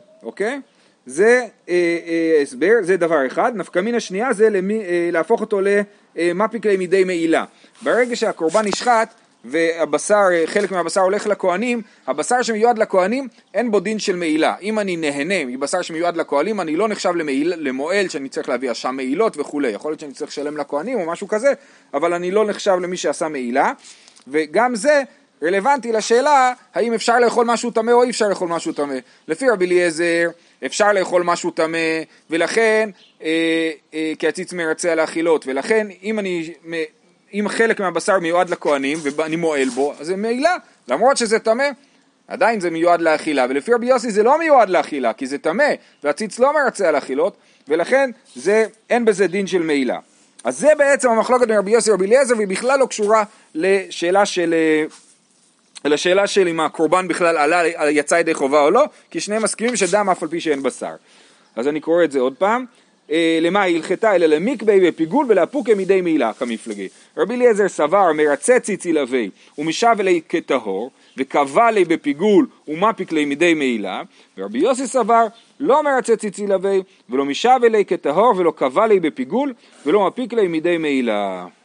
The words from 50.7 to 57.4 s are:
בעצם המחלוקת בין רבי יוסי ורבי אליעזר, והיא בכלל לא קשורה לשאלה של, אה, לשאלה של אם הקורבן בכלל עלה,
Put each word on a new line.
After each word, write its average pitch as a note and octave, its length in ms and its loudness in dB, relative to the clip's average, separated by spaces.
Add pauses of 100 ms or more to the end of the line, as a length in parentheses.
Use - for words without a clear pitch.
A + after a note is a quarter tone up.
בעצם C#4 320 2
המחלוקת A#3 380 2
בין A3 100 2
רבי G3+ 140 0
יוסי A3 200 4
ורבי F#3+ 140 2
אליעזר, B3 320 0
והיא G#3+ 100 -2
בכלל A#3+ 320 0
לא B3+ 60 2
קשורה G#3+ 380 0 (320)
לשאלה F#3 680 0
של, E3+ 280 -2
אה, D#3 320 2 (1000)
לשאלה F3+ 420 2
של F#3+ 200 2
אם E3 120 -2
הקורבן D#3+ 480 0
בכלל E3 300 0
עלה, E3 520 0